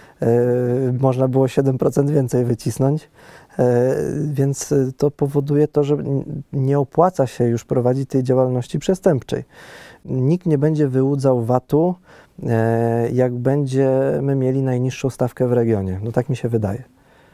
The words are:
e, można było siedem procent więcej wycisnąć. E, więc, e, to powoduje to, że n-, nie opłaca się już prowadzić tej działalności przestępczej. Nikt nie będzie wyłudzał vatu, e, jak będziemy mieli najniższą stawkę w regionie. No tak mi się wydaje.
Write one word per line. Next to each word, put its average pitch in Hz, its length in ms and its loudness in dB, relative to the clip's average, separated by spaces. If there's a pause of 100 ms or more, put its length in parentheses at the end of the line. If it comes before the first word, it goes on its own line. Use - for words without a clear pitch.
(220)
e, - 60 0 (720)
można 131 280 2
było 131 200 2
siedem 135 300 0
procent 143 340 0
więcej 127 340 0
wycisnąć. 131 640 -2 (500)
E, 123 360 2 (280)
więc, 139 480 -2
e, 135 260 0
to 147 140 0
powoduje 143 560 0
to, 147 160 0
że 143 120 0
n-, 139 480 -4 (100)
nie 139 260 0
opłaca 151 480 0
się 123 200 -2
już 117 180 -2
prowadzić 127 440 -2
tej 131 140 0
działalności 127 560 0
przestępczej. 143 640 -2 (640)
Nikt 135 400 -2
nie 156 120 2
będzie 151 300 2
wyłudzał 131 580 0
vatu, 143 500 0 (520)
e, 117 640 2
jak 123 220 0
będziemy 135 1040 0
mieli 131 260 0
najniższą 127 480 -2
stawkę 127 380 -2
w 123 60 0
regionie. 104 500 0
No 113 80 -6
tak 123 180 -2
mi 135 60 -2
się 117 140 -4
wydaje. 110 340 -2 (500)